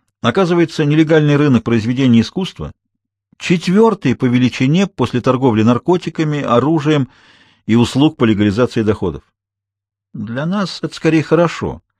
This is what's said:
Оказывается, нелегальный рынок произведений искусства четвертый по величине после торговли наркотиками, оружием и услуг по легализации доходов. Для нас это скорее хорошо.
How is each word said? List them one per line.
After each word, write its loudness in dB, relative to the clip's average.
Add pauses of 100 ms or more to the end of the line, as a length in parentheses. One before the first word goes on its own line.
(220)
Оказывается, 0
нелегальный 2
рынок 2
произведений 2
искусства -8 (640)
четвертый 0
по -2
величине 0
после -4
торговли 2
наркотиками, 0
оружием 0 (560)
и 2
услуг 2
по 0
легализации 0
доходов. -4 (920)
Для -8
нас -6
это -8
скорее 0
хорошо. -2 (180)